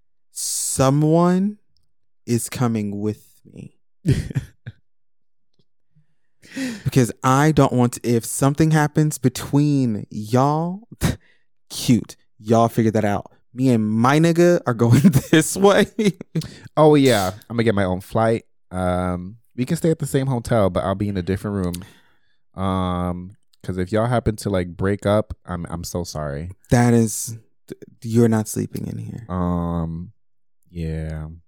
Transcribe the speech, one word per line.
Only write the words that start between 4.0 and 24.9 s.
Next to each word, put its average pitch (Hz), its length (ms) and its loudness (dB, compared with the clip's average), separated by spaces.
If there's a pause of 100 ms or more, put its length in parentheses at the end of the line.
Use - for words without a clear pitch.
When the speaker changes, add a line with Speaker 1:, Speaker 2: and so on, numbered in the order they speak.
Speaker 2:
<laughs> 175 80 2 (2750)
Speaker 1:
Because 131 280 2 (120)
I 139 280 4
don't 143 220 2
want 120 200 2
to, - 140 -8
if 117 160 0
something 147 480 0
happens 151 460 2
between 135 920 0
y'all, 147 800 -2 (400)
<laughs> - 420 -20
cute. - 460 0 (240)
Y'all 113 300 4
figure 113 220 2
that 107 140 0
out. 104 260 -4 (220)
Me 131 160 0
and 110 160 2
my 117 340 2
nigga 170 460 4
are 123 80 0
going 117 280 4
<laughs> - 300 4
this 160 260 2
way. 196 300 4 (880)
Speaker 2:
Oh, 151 180 8
yeah. 113 360 4 (180)
I'm 117 60 -10
gonna 117 80 0
get 110 120 2
my 98 80 2
own 92 180 -2
flight. 113 440 0 (260)
Um, 90 680 -4 (180)
we 123 100 -4
can 165 120 -4
stay 170 120 0
at 160 100 -2
the 139 60 -4
same 135 220 -2
hotel, 117 420 0
but 90 140 -2
I'll 95 120 -2
be 104 140 -4
in 98 80 -6
a 90 40 -2
different 95 440 -4
room. - 1000 -14
Um, 90 720 -4 (300)
'Cause 92 140 -6
if 87 120 -4
y'all 107 160 0
happen 117 300 -2
to, - 120 -6
like, 90 280 -2
break 98 300 -4